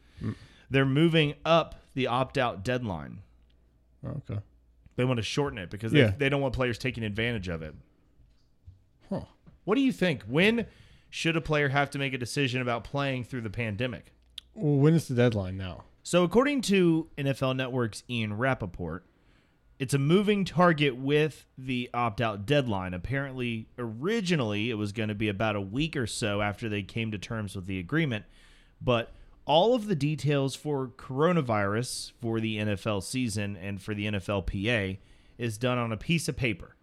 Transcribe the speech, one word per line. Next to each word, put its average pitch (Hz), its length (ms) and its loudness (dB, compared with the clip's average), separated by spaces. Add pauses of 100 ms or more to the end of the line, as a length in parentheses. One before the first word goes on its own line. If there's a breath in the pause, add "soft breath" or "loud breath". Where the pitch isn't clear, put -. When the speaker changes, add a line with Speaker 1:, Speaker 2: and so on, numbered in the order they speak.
(220 loud breath)
Speaker 1:
Mm. 110 140 -6 (340 loud breath)
Speaker 2:
They're 135 160 4
moving 147 580 4
up 160 320 2 (180)
the 127 140 -2
opt-out 120 560 0
deadline. 98 560 -4 (840)
Speaker 1:
Oh, 127 240 -6
okay. 104 120 -6 (540)
Speaker 2:
They 127 100 2
want 131 120 0
to 107 60 -4
shorten 143 340 -2
it 87 120 -10
because 110 220 -6
they, 151 100 8
Speaker 1:
Yeah. 104 160 6
Speaker 2:
they 139 120 2
don't 143 120 2
want 131 120 -2
players 123 240 0
taking 120 260 -6
advantage 110 440 -2
of 82 140 -6
it. 78 120 -12 (1400)
Speaker 1:
Huh. 185 120 -4 (420)
Speaker 2:
What 196 120 2
do 277 60 4
you 262 100 4
think? 165 320 0
When 190 440 2 (420 soft breath)
should 165 260 -2
a 160 60 2
player 147 280 2
have 139 220 2
to 139 80 -6
make 135 140 -2
a 131 40 -4
decision 127 440 -2
about 120 220 -2
playing 135 400 -4
through 123 180 -8
the 110 80 -6
pandemic? 110 640 -6 (400)
Speaker 1:
Well, 147 240 2
when 151 160 8
is 165 140 2
the 127 80 -2
deadline 104 420 2
now? 90 280 -10 (200)
Speaker 2:
So 175 180 4
according 254 380 4
to 175 460 4 (100)
N 143 80 -4
F 139 160 0
L 131 140 0
Network's 127 520 -2
Ian 107 300 -4
Rappaport, 92 640 -4 (800)
it's 139 160 -2
a - 20 4
moving 196 480 4
target 147 500 4
with 147 520 0 (100)
the 127 380 -4
opt-out 110 500 -2
deadline. 104 480 0
Apparently, 120 760 -6 (120)
originally, 123 920 0
it 113 60 -2
was 104 160 -2
gonna 107 240 -4
be 107 120 0
about 104 280 0
a 101 60 -2
week 139 360 -4
or 120 80 -2
so 104 360 -2
after 104 280 -4
they 104 140 -2
came 113 260 -6
to 107 80 -6
terms 107 380 -8
with 92 100 -8
the 95 140 -4
agreement, 120 460 -2 (540 soft breath)
but 117 340 0 (320 soft breath)
all 180 280 6
of 214 140 0
the 202 80 2
details 143 600 0
for 139 340 -4
coronavirus 127 1200 0 (100)
for 113 180 0
the 110 200 -2
N 107 100 0
F 101 160 -2
L 101 160 0
season 104 560 -4
and 95 240 -8
for 107 140 -6
the 104 100 -4
N 107 80 -2
F 98 160 -4
L 98 140 0
P 101 260 -2
A 98 300 0 (400 soft breath)
is 113 180 -4
done 123 220 0
on 117 120 -2
a 107 60 -4
piece 165 320 -2
of 135 80 -8
paper 113 460 -4